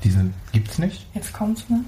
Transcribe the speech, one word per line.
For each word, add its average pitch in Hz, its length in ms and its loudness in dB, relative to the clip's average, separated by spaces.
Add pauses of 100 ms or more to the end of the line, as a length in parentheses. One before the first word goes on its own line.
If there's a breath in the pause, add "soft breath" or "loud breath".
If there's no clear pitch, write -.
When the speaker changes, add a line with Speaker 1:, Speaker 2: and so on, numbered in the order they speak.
Speaker 1:
Die 98 60 6
sind, 92 240 4 (180)
gibt's 107 260 0
nicht? 180 360 -2
Speaker 2:
Jetzt - 180 -8
kommt's, 214 360 -2
ne? 240 200 2